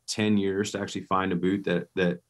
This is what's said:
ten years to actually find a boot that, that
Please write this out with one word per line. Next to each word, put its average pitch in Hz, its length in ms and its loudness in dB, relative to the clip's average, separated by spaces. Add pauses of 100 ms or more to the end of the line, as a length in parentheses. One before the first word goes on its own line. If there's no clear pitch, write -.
ten 107 300 2
years 98 340 0
to 98 80 -4
actually 101 260 -6
find 95 260 2
a 92 40 0
boot 92 280 0
that, 87 320 -2
that 87 240 2 (100)